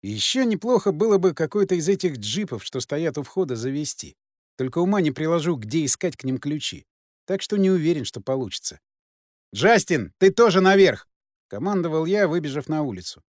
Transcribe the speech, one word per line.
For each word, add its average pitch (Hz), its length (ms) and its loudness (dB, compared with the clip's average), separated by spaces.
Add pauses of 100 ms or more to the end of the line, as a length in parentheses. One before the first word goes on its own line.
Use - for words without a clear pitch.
И 101 80 -10
ещё 110 340 -2
неплохо 220 480 2
было 202 260 2
бы 175 160 2
какой-то 190 420 0
из 160 120 -2
этих 185 300 0
джипов, 110 460 -6
что - 160 -8
стоят 151 380 -4
у 147 60 -6
входа, 147 320 -4
завести. 135 600 -6 (420)
Только 131 220 -4
ума 190 220 2
не 151 100 2
приложу, 160 440 -2
где 127 300 -2
искать - 320 -2
к - 60 -18
ним 131 160 -4
ключи. - 460 -8 (400)
Так 196 160 -2
что - 160 -4
не 190 120 4
уверен, 160 360 2
что - 160 -12
получится. 131 580 -6 (760)
«Джастин, 151 640 2
ты 190 140 6
тоже 196 300 6
наверх!» — 190 460 4 (400)
командовал 165 580 -2
я, 196 220 2
выбежав 151 400 -4
на 156 140 -2
улицу. 98 400 -8 (100)